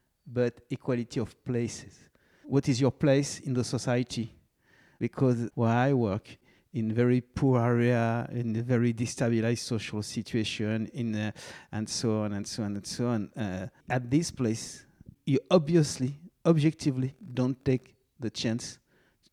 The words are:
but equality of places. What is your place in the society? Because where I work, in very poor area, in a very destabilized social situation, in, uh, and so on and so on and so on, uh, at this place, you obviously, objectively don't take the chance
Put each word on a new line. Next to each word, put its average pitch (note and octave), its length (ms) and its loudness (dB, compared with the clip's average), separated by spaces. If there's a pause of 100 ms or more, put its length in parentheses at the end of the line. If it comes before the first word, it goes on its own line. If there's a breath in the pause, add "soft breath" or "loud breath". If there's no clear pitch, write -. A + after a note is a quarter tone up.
(260)
but A#2+ 340 -2 (100)
equality A#2+ 500 -4
of - 240 -6
places. - 600 -6 (400 soft breath)
What C#3 240 0
is B2+ 120 2
your C3 100 6
place C#3+ 500 2
in C3+ 140 -4
the A#2+ 100 0
society? B2 720 -2 (640 soft breath)
Because A#2+ 560 0
where A2+ 160 2
I B2+ 220 4
work, A#2 440 0 (380 soft breath)
in A2 180 -2
very B2 280 4
poor C3 400 2
area, A#2+ 720 2
in A#2+ 240 -4
a A#2 60 -2
very A#2+ 300 2
destabilized A#2 640 0
social G#2+ 440 -4
situation, A2 920 -2
in, A#2 200 -4
uh, G#2+ 180 -2 (380 loud breath)
and G#2+ 180 -4
so G#2+ 340 0
on G#2 100 -2
and G2+ 140 -6
so - 160 -8
on G2+ 140 -4
and G2+ 100 -10
so B2 220 -4
on, A2 280 -2
uh, F#2+ 320 -6 (200 soft breath)
at B2+ 220 -2
this D#3+ 200 2
place, - 540 -4 (420)
you C3+ 120 2 (120)
obviously, D3 680 4 (260)
objectively D3 680 2 (180)
don't B2+ 320 -2
take - 300 0 (240)
the A2+ 120 -4
chance - 480 -4 (540)